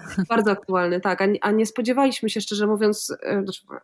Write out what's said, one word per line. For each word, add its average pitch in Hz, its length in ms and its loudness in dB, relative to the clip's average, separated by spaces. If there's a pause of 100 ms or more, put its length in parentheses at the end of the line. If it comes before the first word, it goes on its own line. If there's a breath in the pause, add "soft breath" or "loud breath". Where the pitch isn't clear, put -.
(140)
<laughs> 190 140 -2
Bardzo 226 220 2
aktualny, 180 500 0
tak. 185 220 0
A 196 40 2
nie, 202 180 2
a 208 60 2
nie 220 160 2
spodziewaliśmy 247 640 0
się, 220 100 -4
szczerze 208 260 -2
mówiąc, 208 560 0
e, 196 200 -2
znaczy, - 240 -8 (180)